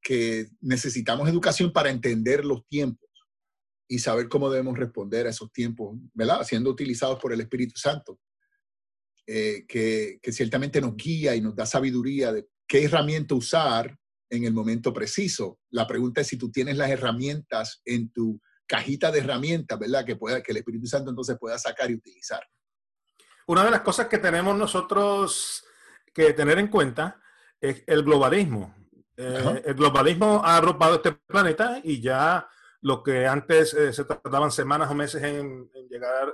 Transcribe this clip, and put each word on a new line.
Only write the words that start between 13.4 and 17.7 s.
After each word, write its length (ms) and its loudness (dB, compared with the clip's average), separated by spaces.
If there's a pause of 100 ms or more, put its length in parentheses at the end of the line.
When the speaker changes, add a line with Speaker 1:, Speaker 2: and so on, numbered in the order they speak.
Speaker 1:
en 160 -2
el 80 0
momento 400 0
preciso. 680 -4 (100)
La 160 -2
pregunta 360 -2
es 40 -2
si 100 -8
tú 140 -6
tienes 260 -2
las 140 0
herramientas 920 -4